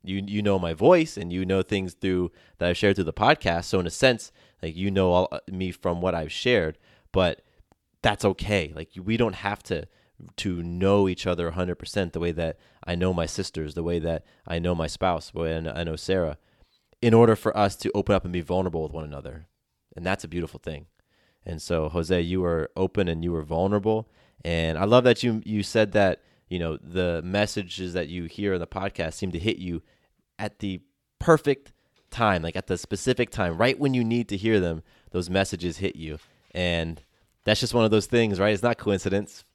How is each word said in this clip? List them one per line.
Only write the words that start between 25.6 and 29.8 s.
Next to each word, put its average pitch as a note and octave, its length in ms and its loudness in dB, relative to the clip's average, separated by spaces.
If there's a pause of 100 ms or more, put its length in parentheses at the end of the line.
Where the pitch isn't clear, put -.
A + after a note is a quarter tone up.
said G#2+ 280 2
that, G2 300 4 (280)
you F2+ 100 -4
know, D#2+ 180 -2
the F2 460 -2
messages F#2 680 -4
that E2+ 160 -4
you F2 160 -8
hear G2 280 -2
in F2+ 60 0
the E2+ 80 -6
podcast F#2 460 -6
seem F#2 180 -6
to E2+ 80 -4
hit G2+ 180 -2
you E2+ 240 -6 (560)